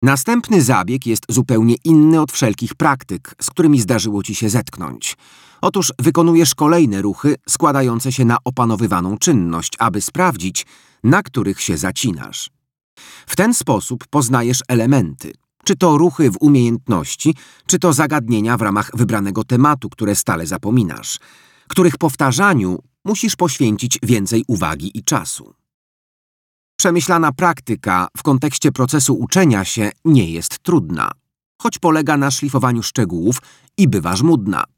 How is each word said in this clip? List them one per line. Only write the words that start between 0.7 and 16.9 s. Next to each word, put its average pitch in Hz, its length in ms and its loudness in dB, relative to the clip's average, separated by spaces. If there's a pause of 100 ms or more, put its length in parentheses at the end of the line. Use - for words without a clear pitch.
jest 113 240 -2
zupełnie 120 540 2
inny 160 380 6
od 135 100 -2
wszelkich - 440 -4
praktyk, 135 680 -4
z - 80 -6
którymi 151 300 4
zdarzyło 104 440 -2
ci 101 120 -8
się 110 140 -2
zetknąć. 85 680 -6 (440)
Otóż 190 380 -2
wykonujesz 165 560 4
kolejne 147 460 2
ruchy 104 340 -2 (140)
składające 135 600 0
się 127 140 0
na 117 180 4
opanowywaną 107 760 -2
czynność, 85 640 0
aby 110 220 0
sprawdzić, 131 640 -4 (380)
na 170 200 4
których 98 380 -4
się 87 160 -4
zacinasz. 73 720 -6 (760)
W - 80 -8
ten 220 180 2
sposób 117 540 -4
poznajesz 127 600 0
elementy, 113 680 0 (320)
czy 196 100 0
to 160 220 2
ruchy 160 340 2
w 95 80 -6
umiejętności, 123 960 2 (300)